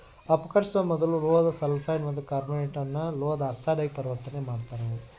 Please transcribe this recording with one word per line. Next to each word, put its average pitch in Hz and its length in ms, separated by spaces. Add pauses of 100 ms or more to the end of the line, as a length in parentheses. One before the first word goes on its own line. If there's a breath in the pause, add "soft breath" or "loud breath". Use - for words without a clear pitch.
(300 loud breath)
ಅಪಕರಿಸುವ 196 540
ಮೊದಲು 165 360
ಲೋಹದ 165 400
ಸಲ್ಫೈಡ್ 147 440
ಮತ್ತು 143 180
ಕಾರ್ಬೋನೇಟನ್ನು 143 1000
ಲೋಹದ 147 220
ಆಕ್ಸೈಡ್ 139 380
ಆಗಿ 151 100
ಪರಿವರ್ತನೆ 127 500
ಮಾಡ್ತಾರೆ. 117 440 (360)